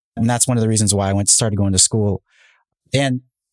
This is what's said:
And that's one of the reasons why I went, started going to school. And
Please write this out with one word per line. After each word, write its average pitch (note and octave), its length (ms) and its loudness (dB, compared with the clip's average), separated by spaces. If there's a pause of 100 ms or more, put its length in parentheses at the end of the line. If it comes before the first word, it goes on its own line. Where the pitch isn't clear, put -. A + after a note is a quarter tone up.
(160)
And A#2 120 0
that's A#2+ 200 0
one B2 80 0
of A#2 40 0
the A2 80 0
reasons G#2+ 240 0
why G2+ 160 0
I G2 40 0
went, G2+ 160 0
started A2 260 0
going G2 160 0
to F#2+ 80 0
school. G#2 460 0 (680)
And C3 280 0 (320)